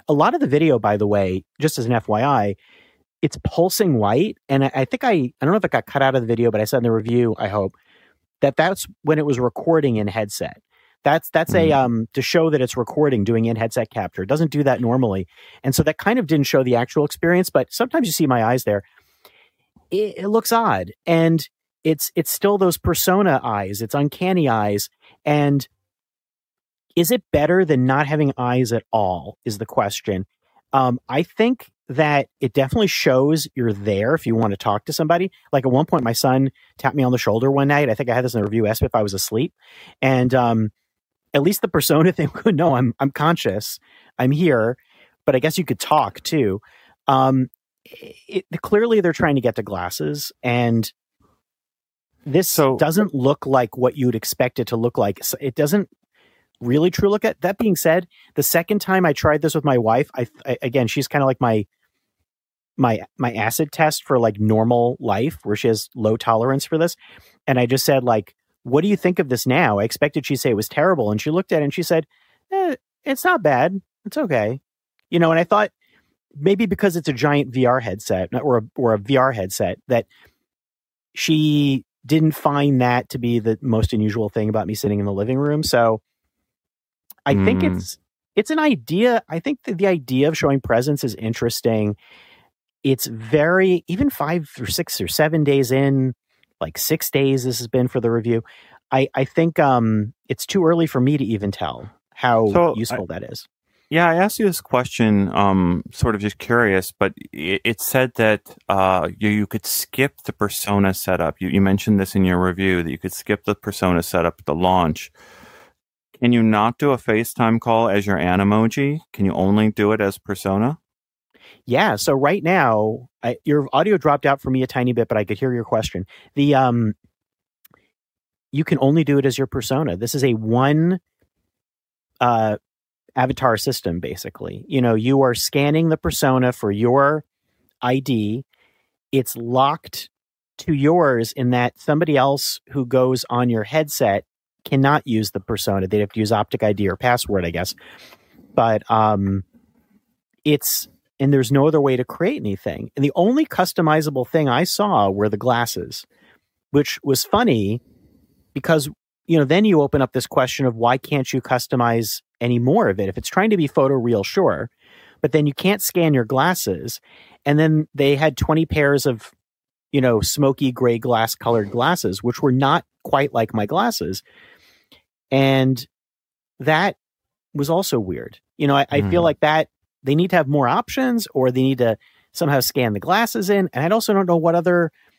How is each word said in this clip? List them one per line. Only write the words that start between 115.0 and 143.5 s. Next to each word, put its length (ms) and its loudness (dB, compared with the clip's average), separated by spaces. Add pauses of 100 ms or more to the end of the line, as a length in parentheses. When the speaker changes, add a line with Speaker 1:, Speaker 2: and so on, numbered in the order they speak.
Speaker 2:
Can 140 4
you 80 6
not 380 2
do 120 2
a 60 2
FaceTime 640 0
call 280 2
as 200 0
your 100 0
Animoji? 800 2 (120)
Can 140 -2
you 80 0
only 380 2
do 200 2
it 100 0
as 160 -2
persona? 600 -4 (840)
Speaker 1:
Yeah, 320 0
so 160 0
right 280 0
now, 680 0 (120)
I, 240 -6
your 280 0
audio 240 2
dropped 280 0
out 160 0
for 80 -8
me 140 0
a 40 -4
tiny 260 -2
bit, 140 0
but 100 -2
I 60 0
could 140 -4
hear 160 -2
your 120 -4
question. 400 -4 (300)
The, 200 4
um, 380 2 (1600)
you 120 -2
can 180 0
only 220 4
do 140 2
it 80 2
as 120 0
your 100 -2
persona. 500 -4
This 180 -6
is 80 -2
a 100 2
one, 680 2 (1200)
uh, 380 2 (580)
avatar 420 0
system, 420 -4
basically. 680 -12
You 140 0
know, 140 4
you 260 2
are 140 2
scanning 540 0
the 80 0
persona 540 0
for 200 -4
your 520 2 (580)
I 180 0
D. 440 -2 (680)
It's 240 -2
locked 760 -2 (500)
to 140 -4
yours 600 2
in 180 -2
that 280 -2
somebody 380 0
else 420 0 (120)
who 140 -4
goes 440 0
on 200 0
your 140 0